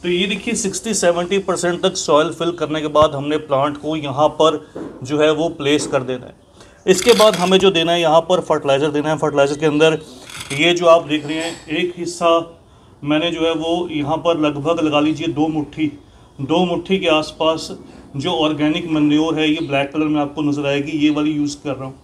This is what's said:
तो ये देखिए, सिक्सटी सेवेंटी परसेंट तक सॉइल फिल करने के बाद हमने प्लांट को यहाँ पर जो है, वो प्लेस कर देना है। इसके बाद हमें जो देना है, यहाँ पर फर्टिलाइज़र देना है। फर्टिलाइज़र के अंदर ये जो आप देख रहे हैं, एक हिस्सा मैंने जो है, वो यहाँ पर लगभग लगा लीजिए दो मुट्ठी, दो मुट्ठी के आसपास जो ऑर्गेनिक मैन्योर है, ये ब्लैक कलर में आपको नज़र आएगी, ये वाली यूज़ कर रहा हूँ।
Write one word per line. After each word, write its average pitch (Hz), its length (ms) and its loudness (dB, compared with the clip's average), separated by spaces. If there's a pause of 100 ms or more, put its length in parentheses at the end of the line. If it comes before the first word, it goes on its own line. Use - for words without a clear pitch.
तो 175 60 -2
ये 180 180 0
देखिए, 214 260 -4
सिक्सटी 202 400 -4
सेवेंटी 175 440 0
परसेंट 175 460 -2
तक 185 120 0
सॉइल 160 340 2
फिल 170 220 -4
करने 156 300 -4
के 151 60 -4
बाद 151 240 4
हमने 143 260 -4
प्लांट 147 400 0
को 151 180 -6
यहाँ 143 320 0
पर 156 440 0 (320)
जो 147 160 -2
है, 151 120 6
वो 156 180 0
प्लेस 139 380 0
कर 135 160 -2
देना 127 220 -8
है। - 200 -20 (420)
इसके 190 260 4
बाद 214 220 6
हमें 180 220 2
जो 185 140 6
देना 165 200 0
है, 175 100 2
यहाँ 160 200 4
पर 170 180 0
फर्टिलाइज़र 147 480 0
देना 147 220 -2
है। 156 80 0
फर्टिलाइज़र 143 400 2
के 156 80 -2
अंदर 156 340 4 (540)
ये 160 200 2
जो 175 120 -2
आप 165 220 6
देख 147 180 -4
रहे 156 120 -6
हैं, 165 300 -8
एक 175 300 -4
हिस्सा 165 640 0 (440)
मैंने 156 280 0
जो 165 100 -4
है, 165 120 0
वो 165 380 -2
यहाँ 151 260 -2
पर 165 220 0
लगभग 151 400 0
लगा 147 200 0
लीजिए 156 280 0
दो 151 200 0
मुट्ठी, 156 520 -4 (420)
दो 160 240 2
मुट्ठी 170 320 -2
के 180 100 -2
आसपास 160 640 -2 (460)
जो 156 140 -4
ऑर्गेनिक 156 580 -2
मैन्योर 151 500 2
है, 156 100 2
ये 156 180 -2
ब्लैक 139 260 -2
कलर 156 120 -2
में 151 160 0
आपको 143 200 -6
नज़र 143 240 -2
आएगी, 143 260 -2
ये 151 180 2
वाली 151 220 0
यूज़ 147 260 -4
कर 143 160 -8
रहा 127 120 -10
हूँ। 135 180 -14